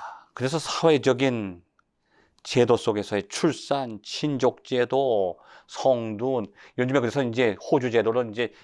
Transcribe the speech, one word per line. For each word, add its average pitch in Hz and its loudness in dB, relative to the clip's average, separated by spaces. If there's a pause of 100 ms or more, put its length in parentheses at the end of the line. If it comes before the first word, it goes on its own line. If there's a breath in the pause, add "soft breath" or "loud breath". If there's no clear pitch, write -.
(340 loud breath)
그래서 135 -4
사회적인 123 0 (800 soft breath)
제도 120 4
속에서의 104 -2
출산, 135 -4
친족제도, 123 0 (260 loud breath)
성둔, 117 0 (320 loud breath)
요즘에 127 0
그래서 120 0
이제 113 0 (140)
호주제도로 120 2
이제 110 -6 (100)